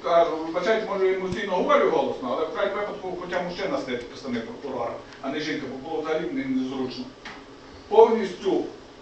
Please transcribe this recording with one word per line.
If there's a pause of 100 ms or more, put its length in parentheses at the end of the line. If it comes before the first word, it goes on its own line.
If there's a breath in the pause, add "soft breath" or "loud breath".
кажу,
вибачайте,
може,
емоційно
говорю
голосно,
але
в
крайньому
випадку,
хоча
мужчина
сидить,
представник
прокурора, (300 loud breath)
а
не
жінка,
бо
було
взагалі
мені
незручно. (880)
Повністю (360)